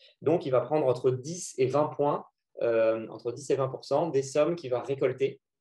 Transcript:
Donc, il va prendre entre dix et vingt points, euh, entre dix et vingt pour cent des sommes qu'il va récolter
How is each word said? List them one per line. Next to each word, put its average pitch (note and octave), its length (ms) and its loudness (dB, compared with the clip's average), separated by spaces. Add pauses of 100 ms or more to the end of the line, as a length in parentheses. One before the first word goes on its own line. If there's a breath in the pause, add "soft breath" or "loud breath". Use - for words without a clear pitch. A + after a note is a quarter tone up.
(220 soft breath)
Donc, D3+ 240 2
il C#3 40 -4
va B2+ 100 4
prendre D3+ 260 0
entre B2+ 260 2
dix D3 460 -8
et B2+ 100 4
vingt D3 200 2
points, D3 380 -2 (360)
euh, A2+ 480 2
entre - 220 -6
dix - 200 -8
et C3+ 40 4
vingt C3 140 0
pour C3 160 -10
cent D#3 240 2
des C3+ 140 2
sommes D3+ 340 0
qu'il B2+ 140 -10
va A#2+ 100 0
récolter C3+ 580 -2 (220)